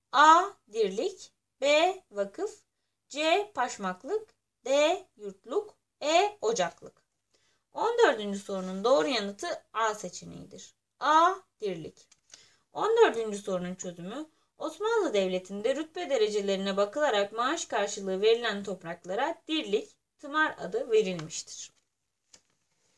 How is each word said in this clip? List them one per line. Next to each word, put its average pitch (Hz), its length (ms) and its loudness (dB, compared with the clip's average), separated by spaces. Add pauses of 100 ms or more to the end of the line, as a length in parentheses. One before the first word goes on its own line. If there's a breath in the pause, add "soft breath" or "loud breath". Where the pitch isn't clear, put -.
(120)
A. 311 320 8 (300)
Dirlik. 220 580 -4 (300)
B. 311 340 4 (160)
Vakıf. 202 480 -6 (500)
C. 330 460 0
Paşmaklık. 247 800 -6 (300)
D. 302 400 2 (100)
Yurtluk. 220 600 -8 (240)
E. 339 400 2
Ocaklık. - 600 -4 (720)
On 440 240 -2
dördüncü 214 420 4
sorunun 190 440 -6
doğru 285 240 4
yanıtı 214 400 -4 (260)
A 214 200 0
seçeneğidir. - 840 -16 (240)
A. 320 340 6 (260)
Dirlik. 180 480 -8 (640 loud breath)
On 415 240 0
dördüncü 226 400 4
sorunun 185 380 -6
çözümü, 185 540 -12 (280)
Osmanlı 403 560 -2
Devleti'nde 196 640 -2
rütbe 320 340 -8
derecelerine 196 680 0
bakılarak 202 560 0
maaş 262 320 -2
karşılığı 202 560 -4
verilen 220 420 2
topraklara 190 840 -6
dirlik, 262 480 -4 (220)
tımar 302 420 -2
adı 214 320 -6
verilmiştir. 185 840 -2 (1200)